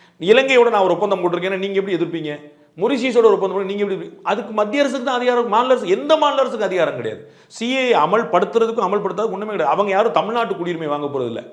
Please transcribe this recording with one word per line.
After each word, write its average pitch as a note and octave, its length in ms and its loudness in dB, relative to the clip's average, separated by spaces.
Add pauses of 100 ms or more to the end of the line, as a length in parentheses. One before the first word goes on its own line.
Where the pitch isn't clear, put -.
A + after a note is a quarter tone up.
(220)
இலங்கையோட A#3+ 520 6
நான் G3 140 4
ஒரு F3 80 2
ஒப்பந்தம் F#3+ 280 0
போட்டிருக்கேன்னா F3 400 -2
நீங்க G3 180 -2
எப்படி F#3+ 160 -2
எதிர்ப்பீங்க? D#3 360 -4 (440)
மொரிஷியஸோட A#3+ 520 2
ஒரு G3 80 4
ஒப்பந்தம் F#3 180 -2
போட்டு G3 160 -4
நீங்க G3+ 120 -2
எப்படி G3 140 -4
எதிர்ப்பீங்க? - 320 -14
அதுக்கு A3+ 300 -2
மத்திய G#3+ 240 2
அரசுக்கு B3+ 240 -2
தான் B3+ 120 0
அதிகாரம், A#3+ 340 0
மாநில B3 200 4
அரசு, G#3 220 0
எந்த C#4+ 260 0
மாநில C#4 220 2
அரசுக்கு G#3+ 240 -2
அதிகாரம் D#3+ 320 0
கிடையாது. A2 220 -8 (340)
சி A3+ 180 -6
ஏ C4 100 0 (200)
அமல்படுத்துறதுக்கும் G#3+ 840 0
அமல்படுத்தாததுக்கும் F#3+ 500 -2
ஒண்ணுமே G#3+ 160 -8
கிடையாது. D#3 220 0
அவங்க G3+ 200 0
யாரும் A3+ 240 2
தமிழ்நாட்டு G3+ 400 -4
குடியுரிமை E3 340 -6
வாங்க D3 200 -4
போறது B2 200 -4
இல்ல. A2 200 -10